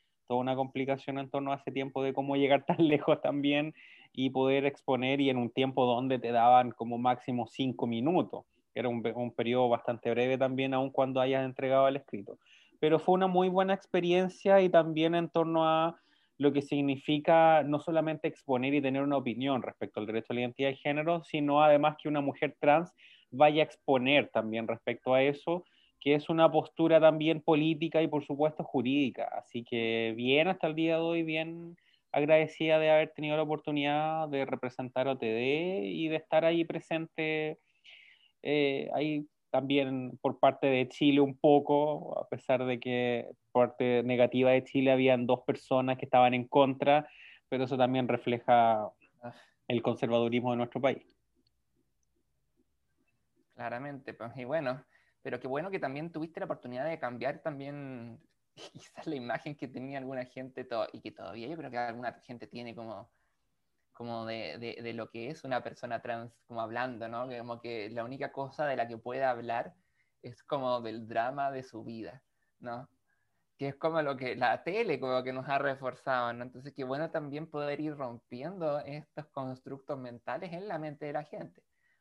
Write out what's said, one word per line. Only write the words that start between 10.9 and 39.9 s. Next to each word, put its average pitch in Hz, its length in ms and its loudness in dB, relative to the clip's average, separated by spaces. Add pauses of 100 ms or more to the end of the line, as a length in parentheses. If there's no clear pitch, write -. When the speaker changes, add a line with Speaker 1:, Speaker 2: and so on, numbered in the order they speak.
Speaker 1:
cuando 135 300 0
hayas 135 240 0
entregado 135 420 2
el 135 80 0
escrito. 104 420 -12 (420)
Pero 156 200 4
fue 180 160 2
una 190 120 2
muy 185 200 2
buena 190 260 2
experiencia, 185 880 2
y 185 80 4
también 160 460 4
en 170 140 0
torno 165 360 2
a 160 320 2 (400)
lo 143 140 4
que 143 100 0
significa 147 1000 4
no 147 160 0
solamente 160 480 -2
exponer 135 460 -2
y 147 80 2
tener 135 200 0
una 143 160 0
opinión 127 440 -2
respecto - 380 -8
al 107 80 -4
derecho 110 220 -4
a 127 40 -6
la 123 80 -2
identidad 123 280 -2
de 135 60 -4
género, 156 480 -2
sino 147 380 2
además 151 400 6
que 156 80 -4
una 151 120 0
mujer - 380 -4
trans 151 340 4 (380)
vaya 151 300 6
a 151 40 4
exponer 135 640 2
también 110 380 -2
respecto 117 460 -2
a 131 80 6
eso, 143 440 0 (340)
que 143 160 2
es 147 140 -2
una 165 200 6
postura 160 500 4
también 156 420 4
política 160 600 2
y 160 60 2
por 143 180 -4
supuesto 151 380 -2
jurídica. 131 640 0 (120)
Así - 260 -10
que 113 520 -2
bien 135 320 4
hasta 180 180 -2
el 156 80 0
día 160 220 0
de 160 60 0
hoy, 165 220 -2
bien 165 540 -6 (340)
agradecida 156 680 4
de 156 100 4
haber 156 200 4
tenido 151 260 -4
la 156 80 2
oportunidad 151 840 -2
de 139 160 -2
representar 127 640 -4
a 135 40 2
O 131 60 -2
T 120 80 -4
D 147 580 -2
y 160 240 -4
de 156 80 -2
estar 156 280 0
ahí 165 200 2
presente, 160 960 -4 (800)
eh, 143 540 0
ahí 147 320 -2 (240)
también 131 680 0